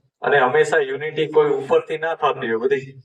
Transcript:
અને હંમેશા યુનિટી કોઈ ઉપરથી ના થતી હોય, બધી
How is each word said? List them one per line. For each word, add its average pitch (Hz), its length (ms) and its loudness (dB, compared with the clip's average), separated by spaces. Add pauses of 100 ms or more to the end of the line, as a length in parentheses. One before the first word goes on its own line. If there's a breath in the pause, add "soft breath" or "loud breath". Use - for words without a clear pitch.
(220)
અને - 160 2
હંમેશા 156 400 2
યુનિટી 147 480 -2
કોઈ 151 240 2
ઉપરથી 156 480 0
ના 160 160 -4
થતી 131 340 -2
હોય, 117 80 0
બધી 135 480 -4